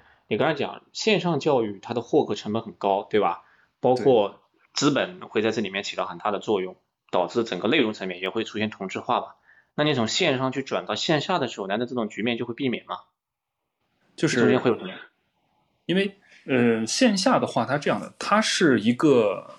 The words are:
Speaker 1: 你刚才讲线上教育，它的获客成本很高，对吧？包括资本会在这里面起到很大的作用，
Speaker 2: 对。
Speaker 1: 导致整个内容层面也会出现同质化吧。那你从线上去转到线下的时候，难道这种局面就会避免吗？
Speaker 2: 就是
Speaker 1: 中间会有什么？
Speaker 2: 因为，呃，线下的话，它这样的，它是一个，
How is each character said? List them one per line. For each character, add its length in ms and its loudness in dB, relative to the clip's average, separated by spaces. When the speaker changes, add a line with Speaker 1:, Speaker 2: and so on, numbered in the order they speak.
Speaker 1:
你 80 -2
刚 100 2
才 60 0
讲 400 -6
线 280 0
上 200 0
教 240 2
育， 160 -6
它 140 -10
的 80 -2
获 240 2
客 80 -2
成 180 -8
本 100 -2
很 120 -14
高， 340 0
对 100 2
吧？ 260 0
包 140 4
括 480 4
资 160 2
本 300 -2
会 200 -2
在 100 2
这 120 -2
里 80 -4
面 120 -4
起 140 -8
到 80 -2
很 140 -10
大 120 -2
的 80 -4
作 220 0
用， 140 -6
Speaker 2:
对。 60 -20
Speaker 1:
导 160 2
致 160 0
整 140 -6
个 100 -2
内 100 2
容 160 0
层 140 -10
面 120 -10
也 80 -4
会 160 -4
出 140 -10
现 100 -2
同 200 -10
质 120 -8
化 200 -2
吧。 160 -14
那 60 2
你 100 0
从 140 -2
线 300 0
上 140 -2
去 100 -6
转 240 -6
到 80 -4
线 260 0
下 180 -2
的 80 -2
时 140 -10
候， 60 -6
难 120 -2
道 60 -2
这 100 -10
种 140 -2
局 140 -8
面 160 -2
就 80 -6
会 80 -8
避 160 -4
免 160 -6
吗？ 100 -8
Speaker 2:
就 100 0
是 140 2
Speaker 1:
中 80 6
间 100 4
会 120 2
有 80 0
什 60 -14
么？ 80 -12
Speaker 2:
因 100 -2
为， 220 0
呃， 400 2
线 300 4
下 220 2
的 80 0
话， 200 -2
它 100 -2
这 140 -2
样 100 0
的， 180 -12
它 220 2
是 400 4
一 140 2
个， 640 2